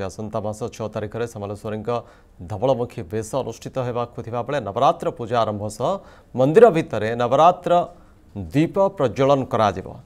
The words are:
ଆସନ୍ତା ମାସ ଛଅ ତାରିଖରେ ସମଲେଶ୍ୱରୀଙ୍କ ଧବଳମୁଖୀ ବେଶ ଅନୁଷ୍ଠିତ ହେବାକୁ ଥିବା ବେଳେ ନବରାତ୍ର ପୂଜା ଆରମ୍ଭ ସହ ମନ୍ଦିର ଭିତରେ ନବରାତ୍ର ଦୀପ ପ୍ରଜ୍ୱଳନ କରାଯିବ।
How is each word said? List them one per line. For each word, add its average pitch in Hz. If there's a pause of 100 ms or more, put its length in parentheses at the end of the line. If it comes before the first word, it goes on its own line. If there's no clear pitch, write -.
ଆସନ୍ତା 107
ମାସ 107 (100)
ଛଅ 110
ତାରିଖରେ 113
ସମଲେଶ୍ୱରୀଙ୍କ 107 (560)
ଧବଳମୁଖୀ 117
ବେଶ 107 (120)
ଅନୁଷ୍ଠିତ -
ହେବାକୁ 120
ଥିବା 113
ବେଳେ 143
ନବରାତ୍ର 131
ପୂଜା 120
ଆରମ୍ଭ 104 (100)
ସହ 135 (460)
ମନ୍ଦିର 156
ଭିତରେ 113
ନବରାତ୍ର 156 (840)
ଦୀପ 156 (180)
ପ୍ରଜ୍ୱଳନ 135
କରାଯିବ। 101 (180)